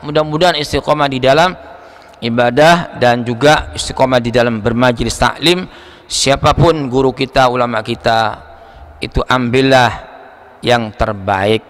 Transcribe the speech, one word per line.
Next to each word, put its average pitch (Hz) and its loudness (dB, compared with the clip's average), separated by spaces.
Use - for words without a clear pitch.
Mudah-mudahan 151 0
istiqomah 147 -2
di 131 -4
dalam 160 2
ibadah 123 2
dan 120 2
juga 123 0
istiqomah - -2
di 117 -4
dalam 117 0
bermajlis 117 -2
taklim. 156 0
Siapapun 147 0
guru 131 0
kita, 131 0
ulama 120 -2
kita, 113 -2
itu - -4
ambillah 127 2
yang 117 -2
terbaik. 104 -2